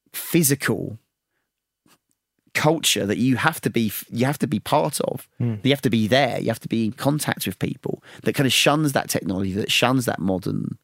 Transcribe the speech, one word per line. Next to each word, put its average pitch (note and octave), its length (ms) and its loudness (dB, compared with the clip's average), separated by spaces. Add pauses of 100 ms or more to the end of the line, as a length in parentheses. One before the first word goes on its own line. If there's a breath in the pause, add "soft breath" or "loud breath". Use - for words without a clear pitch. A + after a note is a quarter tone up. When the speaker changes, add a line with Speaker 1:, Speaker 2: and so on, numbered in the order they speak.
(140)
Speaker 1:
physical A#2+ 840 0 (1500)
culture D#3 520 2
that G2 120 0
you B2 200 2
have D#3 240 0
to C#3 80 -2
be, A2 220 2 (180)
you A#2 160 0
have C#3+ 140 -2
to C#3 80 0
be G#2+ 120 -2
part D3+ 420 0
of. - 260 -4 (120)
Speaker 2:
Mm. A2+ 240 -2
Speaker 1:
You C3 80 4
have C#3 100 0
to B2+ 80 0
be A2 180 2
there. B2 320 2
You - 100 -2
have A2+ 120 -4
to - 60 -14
be A2+ 180 0
in G#2 60 -2
contact - 540 -2
with F#2+ 140 -4
people - 440 -6 (200 loud breath)
that A2+ 100 0
kind C#3 140 2
of A#2 60 2
shuns D3+ 400 4
that - 160 0
technology, F#2+ 440 -2
that G#2 180 -2
shuns B2+ 340 2
that - 140 -2
modern F#2+ 640 -2